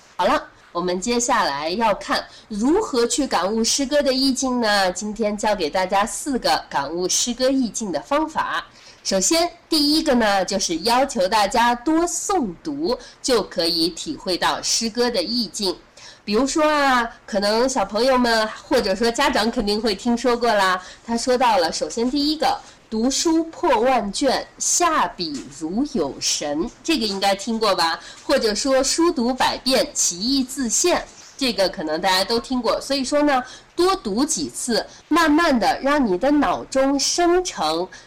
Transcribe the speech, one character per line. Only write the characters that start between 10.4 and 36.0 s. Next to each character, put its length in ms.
就 120
是 220
要 260
求 220
大 220
家 260
多 300
诵 580
读， 340
就 220
可 240
以 220
体 280
会 220
到 240
诗 260
歌 220
的 100
意 280
境。 280
比 80
如 120
说 240
啊， 400
可 140
能 300
小 160
朋 200
友 140
们 300
或 320
者 160
说 120
家 220
长 180
肯 160
定 160
会 140
听 240
说 180
过 160
啦。 300
他 100
说 220
到 200
了， 120
首 180
先 220
第 220
一 40
个 220
，“读 180
书 360
破 340
万 340
卷， 320
下 480
笔 380
如 360
有 280
神”， 480
这 160
个 80
应 140
该 120
听 240
过 200
吧？ 240
或 100
者 160
说 300
“书 300
读 200
百 260
遍， 360
其 240
义 240
自 260
现”， 380
这 140
个 160
可 160
能 160
大 100
家 140
都 160
听 200
过。 200
所 160
以 80
说 180
呢， 180
多 180
读 300
几 260
次， 340
慢 240
慢 260
的 240
让 240